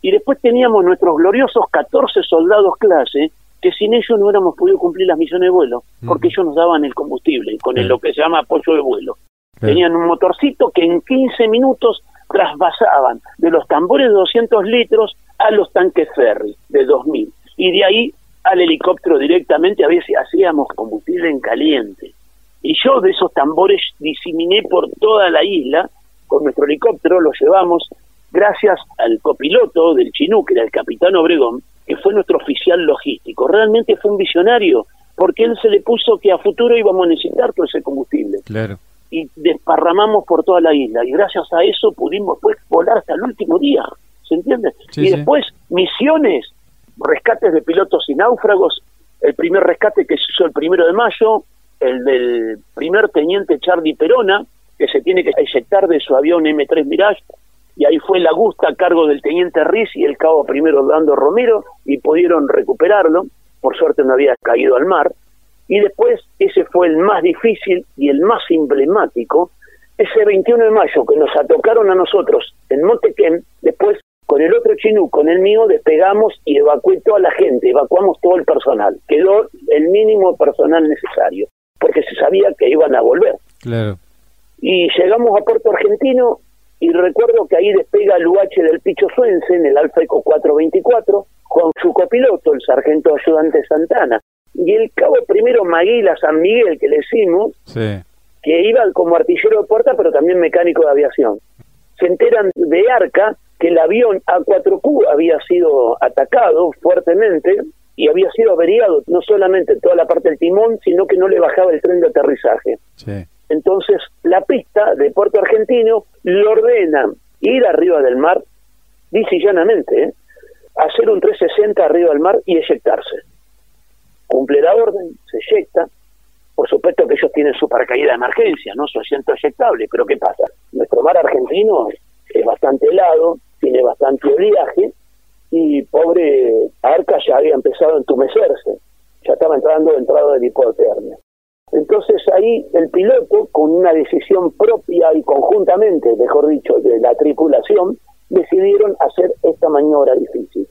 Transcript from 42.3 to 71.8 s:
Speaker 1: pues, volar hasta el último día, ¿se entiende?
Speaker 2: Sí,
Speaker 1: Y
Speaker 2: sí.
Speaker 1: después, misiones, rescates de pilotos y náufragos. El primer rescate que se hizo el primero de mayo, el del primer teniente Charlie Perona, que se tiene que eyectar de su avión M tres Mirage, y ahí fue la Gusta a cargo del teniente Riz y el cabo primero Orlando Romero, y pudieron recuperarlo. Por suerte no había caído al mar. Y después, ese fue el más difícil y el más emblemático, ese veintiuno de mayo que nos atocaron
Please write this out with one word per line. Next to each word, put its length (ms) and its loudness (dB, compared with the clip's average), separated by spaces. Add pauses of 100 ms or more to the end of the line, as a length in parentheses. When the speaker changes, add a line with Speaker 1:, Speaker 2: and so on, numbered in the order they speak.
Speaker 1:
pues, 160 0 (120)
volar 300 0
hasta 140 -8
el 80 -6
último 380 -4
día, 240 0 (400)
¿se 120 -4
entiende? 360 -4 (180)
Speaker 2:
Sí, 120 -8
Speaker 1:
Y 80 2
Speaker 2:
sí. 80 2
Speaker 1:
después, 280 0 (240)
misiones, 760 -2 (580)
rescates 480 -2
de 120 0
pilotos 460 -2
y 60 -4
náufragos. 680 0 (400)
El 120 0
primer 300 -2
rescate 420 0
que 100 -2
se 160 -6
hizo 140 0
el 60 -4
primero 340 0
de 80 2
mayo, 500 0 (360)
el 240 -4
del 560 -2 (160)
primer 340 -2
teniente 500 -2
Charlie 360 -2
Perona, 500 0 (320)
que 100 -2
se 140 -2
tiene 220 -2
que 120 -2
eyectar 520 0
de 120 0
su 160 -2
avión 300 0
M 220 -2
tres 180 -2
Mirage, 360 -2 (540)
y 100 -2
ahí 120 2
fue 220 -2
la 140 2
Gusta 360 0
a 60 -6
cargo 320 0
del 140 -2
teniente 420 -2
Riz 320 0
y 80 -4
el 120 -2
cabo 300 2
primero 360 0
Orlando 340 2
Romero, 480 0 (220)
y 120 -4
pudieron 500 0
recuperarlo. 800 0 (360)
Por 140 -4
suerte 280 0
no 100 2
había 300 2
caído 320 0
al 100 0
mar. 260 -2 (560)
Y 120 0
después, 400 0 (180)
ese 280 0
fue 220 0
el 100 0
más 260 0
difícil 600 -2 (120)
y 120 0
el 100 0
más 300 0
emblemático, 1000 -2 (480)
ese 280 0
veintiuno 400 2
de 60 2
mayo 340 0
que 120 0
nos 180 0
atocaron 540 2